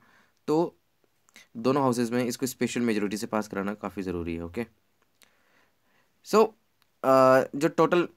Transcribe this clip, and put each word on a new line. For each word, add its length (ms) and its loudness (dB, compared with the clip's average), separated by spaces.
तो 280 -2
दोनों 260 0
हाउसेज 280 0
में 140 -2
इसको 200 -6
स्पेशल 360 -4
मेजोरिटी 360 -2
से 100 -10
पास 200 -4
कराना 260 -6
काफ़ी 300 -10
ज़रूरी 320 -6
है। 100 -10
ओके, 200 -10
so, 220 4
अ, 400 6
जो 120 0
टोटल, 500 2